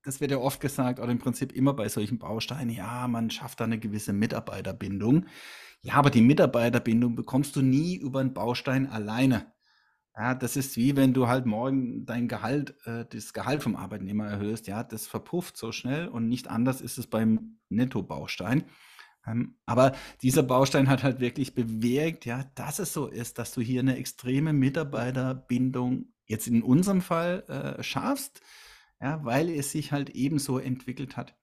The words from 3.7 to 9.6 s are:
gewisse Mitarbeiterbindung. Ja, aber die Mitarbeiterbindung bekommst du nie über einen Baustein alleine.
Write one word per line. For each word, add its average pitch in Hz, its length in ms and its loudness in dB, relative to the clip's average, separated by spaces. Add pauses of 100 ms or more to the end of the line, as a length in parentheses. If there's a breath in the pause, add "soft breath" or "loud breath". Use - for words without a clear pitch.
gewisse 107 340 -4
Mitarbeiterbindung. 101 1120 0 (560 loud breath)
Ja, - 140 -6
aber 139 160 8
die 117 100 8
Mitarbeiterbindung 120 960 6
bekommst 131 420 -2
du 143 40 2
nie 147 360 4
über 135 240 -2
einen 131 120 0
Baustein 127 540 0
alleine. 113 680 0 (640)